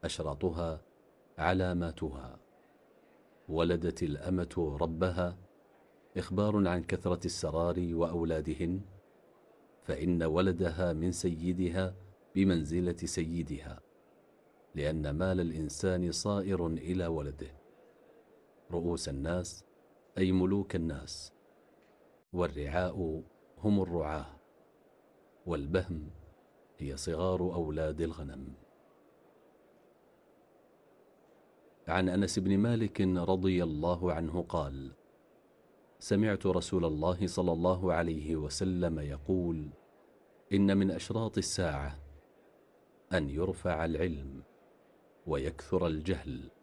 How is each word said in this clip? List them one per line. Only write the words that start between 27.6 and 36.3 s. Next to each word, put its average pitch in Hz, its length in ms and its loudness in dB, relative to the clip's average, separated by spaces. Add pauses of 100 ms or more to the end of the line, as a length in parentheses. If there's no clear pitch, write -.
الغنم. 69 520 -6 (3250)
عن 92 220 2
أنس 95 300 0
بن 98 180 2
مالك 113 440 2
رضي 92 600 4
الله 85 500 0
عنه 82 280 -2
قال: 69 500 -4 (1080)
سمعت 104 460 2